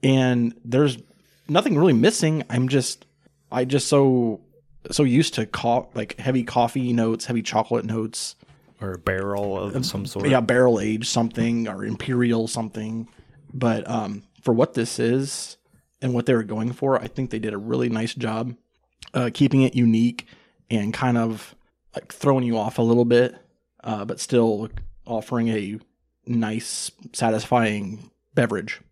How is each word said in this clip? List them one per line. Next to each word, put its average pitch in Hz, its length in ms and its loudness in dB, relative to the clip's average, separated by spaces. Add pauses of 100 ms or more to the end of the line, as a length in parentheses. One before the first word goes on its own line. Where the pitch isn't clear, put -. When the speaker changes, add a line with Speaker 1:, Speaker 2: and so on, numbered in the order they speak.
Speaker 1:
And 127 540 2 (100)
there's 127 320 2 (500)
nothing 175 300 2
really 160 160 6
missing. 156 560 2
I'm 123 200 0
just, - 360 -2 (460)
I 127 140 -2
just 131 220 0
so, 127 540 4 (480)
so - 140 2
used 139 320 4
to 110 100 -2
co-, - 480 -2
like, 110 260 -8
heavy 127 240 0
coffee 123 500 0
notes, 113 320 0
heavy 117 180 -2
chocolate 113 420 -2
notes. 110 500 -8 (460)
Speaker 2:
Or 98 120 -8
a 87 40 -10
barrel 98 600 -4
of 98 160 -6
Speaker 1:
Um, 127 80 -2
Speaker 2:
some - 240 -6
sort. 101 200 -4
Speaker 1:
Yeah, 131 140 4
barrel 123 380 4
aged 107 280 -4
something 117 600 -2
or 98 180 -8
imperial 117 640 0
something. 110 600 -8 (460)
But, 117 340 0
um, 107 360 -6 (180)
for 120 140 2
what - 180 2
this 113 240 -4
is 127 600 -2 (440)
and 127 140 -2
what 120 100 0
they 135 80 4
were 113 80 4
going 110 320 -4
for, 135 260 0
I 113 60 -8
think 127 240 -6
they 110 80 -6
did 110 160 -6
a 101 60 -8
really 123 300 -2
nice 113 260 -4
job, 117 400 -6 (580)
uh, 123 180 0
keeping 135 300 4
it 127 140 2
unique 117 500 4 (460)
and 110 240 -2
kind 123 200 0
of, 113 380 -4 (400)
like, - 180 -12
throwing 135 320 2
you 117 140 0
off 110 220 -4
a - 20 4
little 117 240 6
bit, 120 300 4 (480)
uh, 107 200 -6
but - 160 -8
still 113 480 2 (380)
offering 113 440 -2
a 107 280 -4 (480)
nice, 117 640 -4 (240)
satisfying 110 960 -2 (240)
beverage. 110 480 -2 (100)